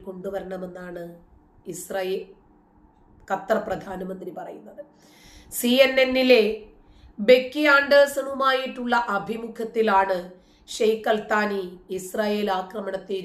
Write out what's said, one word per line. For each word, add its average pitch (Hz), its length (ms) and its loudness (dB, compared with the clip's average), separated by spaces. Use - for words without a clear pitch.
കൊണ്ടുവരണമെന്നാണ് 180 960 -10
ഇസ്രായേൽ 190 500 -6
ഖത്തർ 196 360 0
പ്രധാനമന്ത്രി 185 720 -10
പറയുന്നത്. - 420 -16
സി 240 140 0
എൻ 262 80 0
എന്നിലെ 254 400 6
ബെക്കി 254 340 4
ആൻഡേഴ്സണുമായിട്ടുള്ള 269 1200 2
അഭിമുഖത്തിലാണ് 214 1040 0
ഷെയ്ഖ് 220 380 0
അൽത്താനി 202 500 -2
ഇസ്രായേൽ 208 500 -2
ആക്രമണത്തെ 190 640 -8